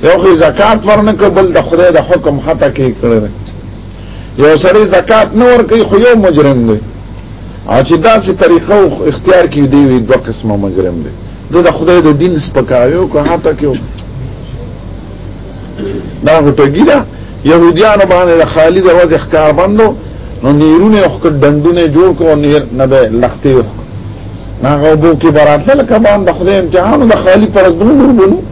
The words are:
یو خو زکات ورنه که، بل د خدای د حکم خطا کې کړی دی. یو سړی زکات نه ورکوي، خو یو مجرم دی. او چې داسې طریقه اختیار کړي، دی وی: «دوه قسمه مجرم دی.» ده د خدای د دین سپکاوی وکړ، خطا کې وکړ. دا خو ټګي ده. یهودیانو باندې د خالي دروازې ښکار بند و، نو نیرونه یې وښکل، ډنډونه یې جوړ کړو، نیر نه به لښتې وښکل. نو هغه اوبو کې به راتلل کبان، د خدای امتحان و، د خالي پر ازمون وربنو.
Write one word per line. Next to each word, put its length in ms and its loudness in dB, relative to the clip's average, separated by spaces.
یو 160 2
خو 180 4
زکات 480 0
ورنه 280 2
که، 160 0
بل 240 0
د 80 2
خدای 300 2
د 60 2
حکم 420 0
خطا 300 -2
کې 320 -4
کړی 180 0
دی. 100 -6
یو 200 4
سړی 280 2
زکات 400 0
نه 100 2
ورکوي، 380 2
خو 120 -2
یو 220 4
مجرم 500 2
دی. 120 0
او 160 0
چې 100 0
داسې 380 2
طریقه 440 2
اختیار 380 2
کړي، 220 0
دی 180 2
وی: 140 2
«دوه 180 0
قسمه 400 -6
مجرم 460 -4
دی.» 60 -10
ده 100 2
د 100 2
خدای 300 2
د 160 2
دین 220 0
سپکاوی 560 0
وکړ، 320 -2
خطا 240 -2
کې 140 -4
وکړ. 140 -2
دا 140 4
خو 140 2
ټګي 340 2
ده. 200 2
یهودیانو 600 4
باندې 360 2
د 40 0
خالي 360 2
دروازې 360 4
ښکار 360 0
بند 280 0
و، 140 2
نو 80 2
نیرونه 460 4
یې 100 2
وښکل، 320 -2
ډنډونه 420 0
یې 140 0
جوړ 220 4
کړو، 180 2
نیر 280 0
نه 120 0
به 240 2
لښتې 380 -2
وښکل. 400 -2
نو 80 -2
هغه 200 0
اوبو 240 2
کې 180 2
به 120 4
راتلل 420 2
کبان، 400 2
د 80 0
خدای 240 -2
امتحان 440 0
و، 60 2
د 80 4
خالي 320 2
پر 180 2
ازمون 360 2
وربنو. 400 2